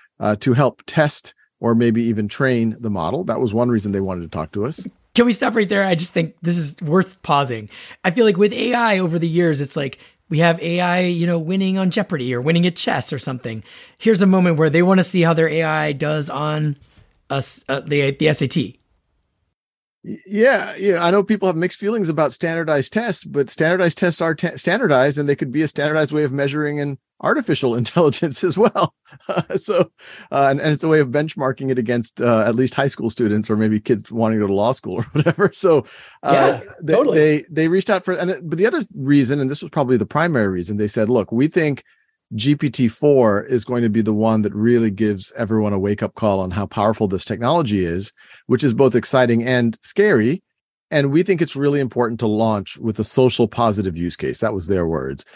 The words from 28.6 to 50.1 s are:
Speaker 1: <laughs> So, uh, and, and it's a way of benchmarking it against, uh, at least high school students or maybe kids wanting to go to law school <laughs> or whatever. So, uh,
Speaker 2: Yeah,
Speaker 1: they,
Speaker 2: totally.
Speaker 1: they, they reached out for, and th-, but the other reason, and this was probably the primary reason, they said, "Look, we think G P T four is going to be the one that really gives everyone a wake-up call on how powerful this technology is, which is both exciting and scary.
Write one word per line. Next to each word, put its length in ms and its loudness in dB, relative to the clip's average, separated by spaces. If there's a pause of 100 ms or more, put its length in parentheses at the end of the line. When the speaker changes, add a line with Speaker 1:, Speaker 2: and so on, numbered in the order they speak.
Speaker 1:
<laughs> 40 -20 (520)
So, 340 -2 (400)
uh, 200 2
and, 100 0
and 120 0
it's 120 -2
a 40 0
way 120 6
of 80 0
benchmarking 640 -4
it 80 0
against, 420 -4
uh, 260 4
at 80 2
least 200 0
high 120 0
school 240 -4
students 400 -2
or 60 0
maybe 240 2
kids 300 -2
wanting 280 0
to 60 0
go 20 2
to 80 0
law 160 2
school 240 -8
<laughs> 60 -4
or 20 -4 (100)
whatever. 400 0
So, 320 2 (380)
uh, 400 2
Speaker 2:
Yeah, 180 -20
Speaker 1:
they, 140 -4
Speaker 2:
totally. 240 2
Speaker 1:
they, 320 2
they 180 0
reached 220 0
out 140 0
for, 100 -2
and 160 -2
th-, 140 -6
but 120 -6
the 100 2
other 160 -2 (120)
reason, 460 2
and 100 -2
this 120 -8
was 80 -14
probably 260 2
the 100 0
primary 400 0
reason, 300 -4
they 100 0
said, 220 -2
"Look, 240 0
we 160 2
think 340 -2 (540)
G 180 2
P 160 -2
T 160 0
four 560 4
is 220 -2
going 180 -2
to 80 2
be 100 2
the 140 0
one 280 2
that 120 -4
really 380 2
gives 440 -4
everyone 360 0
a 60 -2
wake-up 360 -2
call 240 0
on 140 -4
how 140 -4
powerful 420 0
this 160 -4
technology 600 0
is, 280 -4 (340)
which 160 0
is 100 2
both 220 4
exciting 480 2
and 400 0
scary. 580 2 (520)